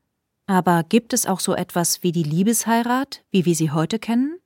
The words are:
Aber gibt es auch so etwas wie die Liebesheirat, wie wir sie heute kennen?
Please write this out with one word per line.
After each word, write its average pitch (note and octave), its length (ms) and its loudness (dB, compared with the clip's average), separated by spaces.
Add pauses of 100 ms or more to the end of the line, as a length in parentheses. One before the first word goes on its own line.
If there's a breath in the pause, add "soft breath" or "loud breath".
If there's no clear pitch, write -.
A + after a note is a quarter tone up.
(460)
Aber F3 420 2
gibt A#3 240 0
es - 140 -2
auch F#3 160 -2
so F#3+ 120 -2
etwas - 480 -2
wie F3+ 120 0
die E3+ 100 0
Liebesheirat, A#3 1080 0
wie F3+ 160 2
wir E3+ 100 2
sie D#3+ 160 -2
heute D#3+ 280 -2
kennen? C4+ 460 -2